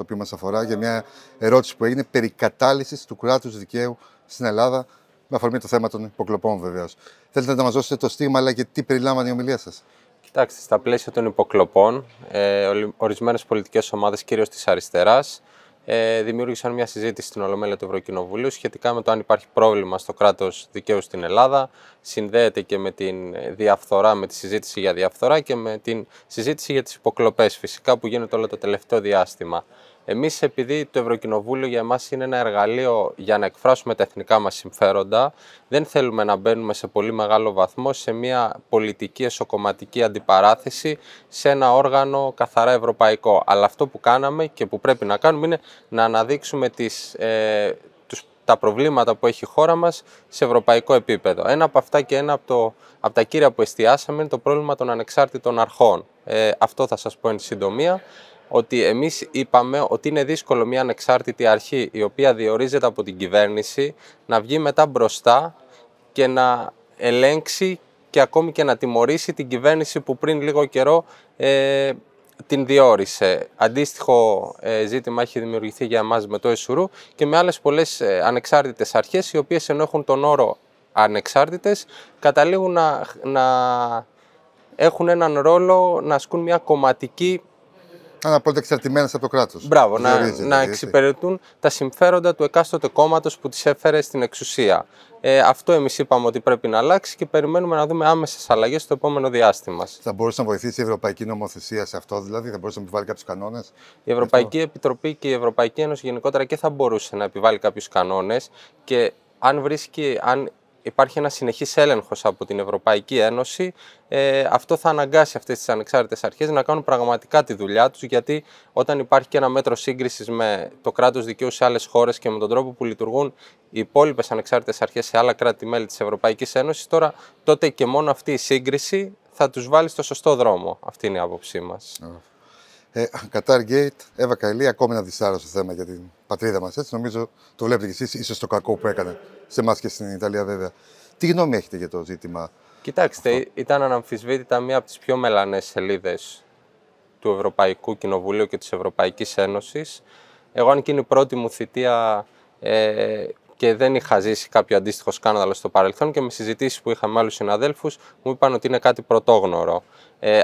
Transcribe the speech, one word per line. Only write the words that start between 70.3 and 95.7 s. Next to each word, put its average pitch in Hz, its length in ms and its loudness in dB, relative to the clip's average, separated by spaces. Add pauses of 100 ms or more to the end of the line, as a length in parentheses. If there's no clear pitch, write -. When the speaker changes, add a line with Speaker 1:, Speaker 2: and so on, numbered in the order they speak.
Speaker 2:
λίγο 147 240 2
καιρό, 143 400 2 (320)
ε, 135 540 0 (560)
την 139 180 0
διόρισε. 107 880 4
Αντίστοιχο, 113 1040 2
ε, 110 260 -2
ζήτημα 120 360 -4
έχει 123 180 -4
δημιουργηθεί 113 460 -6
για 113 140 0
εμάς 110 280 -2
με 104 100 -6
το 120 120 0
εσουρού 139 400 -2 (260)
και 151 100 0
με 151 120 2
άλλες 175 220 2
πολλές, 151 420 0
ε, 98 220 0
ανεξάρτητες 123 720 0
αρχές, 185 380 0
οι 160 40 0
οποίες, 151 320 -2
ενώ 147 140 0
έχουν 151 200 -2
τον 139 200 0
όρο 135 340 2 (340)
ανεξάρτητες, 139 920 2 (340)
καταλήγουν 180 520 2
να, 160 340 0 (180)
να 127 800 0 (720)
έχουν 170 320 2
έναν 165 320 2
ρόλο, 180 640 4
να 147 120 0
ασκούν 170 240 -4
μια 170 180 0
κομματική 151 840 0 (840)
Speaker 1:
Αν 156 100 2
απόλυτα 147 280 2
εξαρτημένες 139 520 0
από 123 100 -4
το 135 60 -4
κράτος. 131 380 -2
Speaker 2:
Μπράβο, 120 300 6
να, 123 200 4
Speaker 1:
Διορίζεται, 117 300 -2
Speaker 2:
να 139 100 4
Speaker 1:
έτσι. 135 120 2
Speaker 2:
εξυπηρετούν 139 720 0 (200)
τα 151 100 2
συμφέροντα 175 640 2
του 151 80 -2
εκάστοτε 160 440 0
κόμματος 156 500 2
που 135 120 -10
τις - 160 -10
έφερε 151 360 2
στην 139 200 -4
εξουσία. - 640 0 (360)
Ε, 135 180 4
αυτό 131 320 4